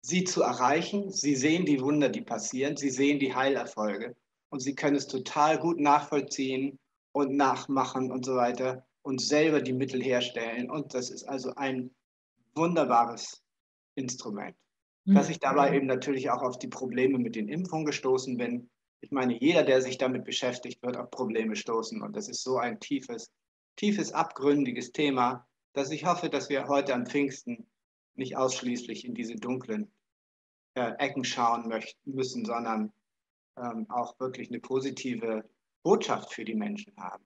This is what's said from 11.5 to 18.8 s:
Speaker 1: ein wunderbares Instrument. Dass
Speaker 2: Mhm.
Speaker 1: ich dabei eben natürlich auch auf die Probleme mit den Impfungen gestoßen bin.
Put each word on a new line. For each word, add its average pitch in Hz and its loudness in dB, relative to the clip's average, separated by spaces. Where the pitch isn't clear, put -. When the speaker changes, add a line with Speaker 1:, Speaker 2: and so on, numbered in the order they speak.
Speaker 1:
ein 131 -4
wunderbares 123 2
Instrument. 113 -8
Dass 196 8
Speaker 2:
Mhm. 165 -2
Speaker 1:
ich - -6
dabei 139 6
eben 135 4
natürlich 131 0
auch 123 0
auf 127 -2
die 123 -6
Probleme 127 2
mit 113 -2
den 107 -2
Impfungen 160 -4
gestoßen 131 0
bin. 123 -4